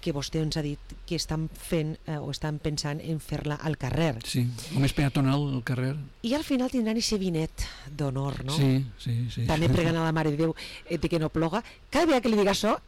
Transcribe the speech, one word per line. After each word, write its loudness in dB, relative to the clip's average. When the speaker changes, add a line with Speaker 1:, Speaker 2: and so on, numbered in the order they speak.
Speaker 1:
que -2
vostè -2
ens -2
ha -2
dit -6
que -4
estan -2
fent, -2
eh, -4
o -6
estan -4
pensant -4
en -4
fer-la -4
al -2
carrer. 0
Speaker 2:
Sí, 0
o 2
més 2
peatonal, 2
al -2
carrer. -2
Speaker 1:
I 2
al -2
final 0
tindran 2
eixe 0
vinet 0
d'honor, -2
no? 0
Speaker 2:
Sí, 4
sí, -2
sí. -2
Speaker 1:
També 4
pregant 4
a 2
la 2
Mare 2
de 2
Déu, 2
eh, -2
de -2
que 2
no 0
ploga. 0
Cada 2
vegada 4
que 4
li 6
dic 6
això 2